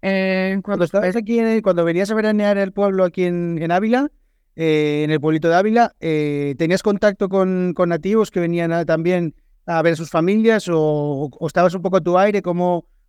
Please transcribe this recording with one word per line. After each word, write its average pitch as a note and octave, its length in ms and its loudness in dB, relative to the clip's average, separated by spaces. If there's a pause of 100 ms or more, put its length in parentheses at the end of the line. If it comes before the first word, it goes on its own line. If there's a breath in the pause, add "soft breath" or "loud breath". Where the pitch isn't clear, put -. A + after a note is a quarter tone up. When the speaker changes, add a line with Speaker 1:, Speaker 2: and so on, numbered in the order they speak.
Speaker 1:
eh, F#3+ 600 -2
Speaker 2:
Cuando G3 220 -2
estabas F#3 300 0
Speaker 1:
pues - 20 -2
Speaker 2:
aquí, A#3 240 -2
en A3+ 80 0
el, A3 140 0
cuando F3 240 2
venías F3+ 260 0
a A3 40 -2
veranear G#3 420 2
el G3 160 -2
pueblo G3 320 2
aquí F3+ 180 -2
en, E3+ 400 -2
en E3+ 80 -2
Ávila, A3+ 400 0 (460)
eh, D3+ 480 0
en D3+ 60 -2
el D3+ 100 0
pueblito D#3 260 0
de E3 80 4
Ávila, G#3+ 460 2
eh, D3 560 -2
¿tenías E3+ 260 0
contacto G3+ 460 0
con, F#3 440 0
con F3+ 140 0
nativos F#3+ 420 0
que F3+ 120 -2
venían E3+ 320 -2
a, E3+ 100 -2
también E3+ 520 -2 (300)
a E3 180 -2
ver E3+ 100 4
a - 20 -4
sus D#3 140 -10
familias G#3 580 2
o, D3+ 640 -2
o - 160 -8
estabas F3 280 2
un F#3 60 -6
poco F#3 140 -2
a F3+ 60 2
tu F3 160 2
aire? G3+ 240 2
¿Cómo, F3+ 440 -2 (240)